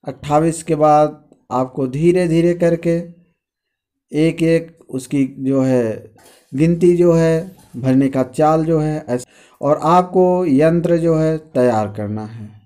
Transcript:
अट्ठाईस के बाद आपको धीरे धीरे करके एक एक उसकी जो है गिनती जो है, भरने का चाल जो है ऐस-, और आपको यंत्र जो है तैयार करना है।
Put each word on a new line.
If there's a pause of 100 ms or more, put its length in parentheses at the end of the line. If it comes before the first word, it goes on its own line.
अट्ठाईस
के
बाद (320)
आपको
धीरे
धीरे
करके (1160)
एक
एक (120)
उसकी (160)
जो
है (400)
गिनती
जो
है, (200)
भरने
का
चाल
जो
है
ऐस-, (340)
और
आपको
यंत्र
जो
है
तैयार
करना
है। (180)